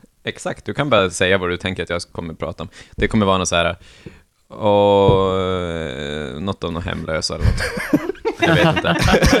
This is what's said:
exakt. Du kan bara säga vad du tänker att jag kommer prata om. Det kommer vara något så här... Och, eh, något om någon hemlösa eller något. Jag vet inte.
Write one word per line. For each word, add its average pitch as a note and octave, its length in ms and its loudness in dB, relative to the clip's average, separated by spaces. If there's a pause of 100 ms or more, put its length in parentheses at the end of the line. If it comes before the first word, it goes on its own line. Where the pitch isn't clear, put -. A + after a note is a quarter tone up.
(240)
exakt. - 420 -8
Du G#2+ 80 -6
kan D3 160 -2
bara G2+ 200 4
säga F#2 280 2
vad F2+ 120 -2
du F2 80 -2
tänker F2+ 260 -4
att - 60 -10
jag E2+ 120 -4 (100)
kommer E2 220 -10
prata E2 300 -8
om. F#2 60 -12 (260)
Det G#2+ 120 0
kommer G#2+ 180 2
vara F#2+ 120 2
något F2 100 -2
så F2+ 80 -2
här... E2+ 200 0 (720)
Och, G2 960 4
eh, D2+ 1000 -6
något F#2+ 240 -6
om E2+ 100 -6
någon E2+ 100 -6
hemlösa E2 520 -6
eller D#2+ 100 -2
något. - 160 2 (800)
Jag E4 140 2
vet E4 220 4
inte. - 180 0 (460)